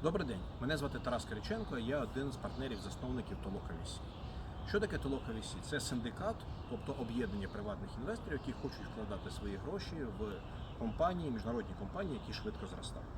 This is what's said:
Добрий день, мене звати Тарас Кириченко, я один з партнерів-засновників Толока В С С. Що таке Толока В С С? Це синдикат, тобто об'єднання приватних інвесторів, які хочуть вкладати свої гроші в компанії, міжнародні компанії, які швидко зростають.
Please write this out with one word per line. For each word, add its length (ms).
Добрий 240
день, 120
мене 160
звати 220
Тарас 260
Кириченко, 520
я 220
один 320
з 40
партнерів-засновників 1080
Толока 300
В 40
С 60
С. 60
Що 100
таке 180
Толока 340
В 60
С 80
С? 240
Це 100
синдикат, 560
тобто 320
об'єднання 460
приватних 420
інвесторів, 440
які 160
хочуть 300
вкладати 400
свої 240
гроші 400
в 60
компанії, 520
міжнародні 480
компанії, 420
які 180
швидко 280
зростають. 400